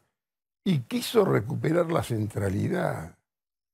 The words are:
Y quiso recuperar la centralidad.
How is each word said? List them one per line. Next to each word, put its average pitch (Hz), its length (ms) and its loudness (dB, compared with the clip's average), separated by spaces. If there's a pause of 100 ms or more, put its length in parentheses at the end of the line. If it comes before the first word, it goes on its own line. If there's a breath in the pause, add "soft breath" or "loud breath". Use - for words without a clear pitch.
(640)
Y 175 180 2
quiso 240 440 0
recuperar 135 680 0
la 165 100 2
centralidad. 104 1120 -2 (580)